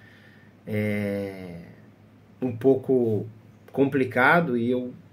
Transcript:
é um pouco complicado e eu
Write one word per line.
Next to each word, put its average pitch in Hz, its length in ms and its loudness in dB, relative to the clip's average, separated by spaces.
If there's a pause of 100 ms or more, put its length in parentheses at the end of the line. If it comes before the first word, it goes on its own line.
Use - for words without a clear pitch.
(680)
é 101 1000 -4 (760)
um 120 160 -4
pouco 120 720 2 (420)
complicado 135 840 2
e 117 140 0
eu 123 240 -4 (180)